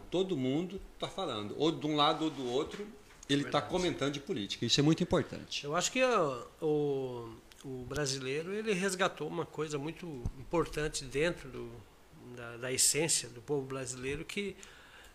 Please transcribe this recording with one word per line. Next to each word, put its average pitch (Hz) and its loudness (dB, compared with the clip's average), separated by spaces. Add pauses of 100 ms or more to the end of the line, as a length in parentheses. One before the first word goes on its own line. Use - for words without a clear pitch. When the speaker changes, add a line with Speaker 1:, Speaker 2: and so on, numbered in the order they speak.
Speaker 1:
todo 185 2
mundo 160 2 (180)
tá - -2
falando, 117 -2
ou 151 6
de 143 -2
um 151 4
lado 151 6
ou 156 2
do 135 -4
outro, 156 -2 (400)
ele 143 4
tá 147 2
Speaker 2:
Verdade. - -2
Speaker 1:
comentando 147 2
de 143 -6
política. 113 -4
Isso 117 4
é 143 6
muito 160 6
importante. 143 0
Speaker 2:
Eu 147 -4
acho 175 0
que 254 2
o, 156 2 (140)
o, 135 0 (340)
o 127 -8
brasileiro, 139 -2
ele 220 -2
resgatou 180 0
uma 165 -4
coisa 151 -4
muito 151 -8 (160)
importante 151 -2
dentro 139 -2
do, 120 -10 (680)
da, 120 -12
da 127 -6
essência 143 4
do 117 -14
povo 139 -2
brasileiro, 131 -6
que 202 -6 (600)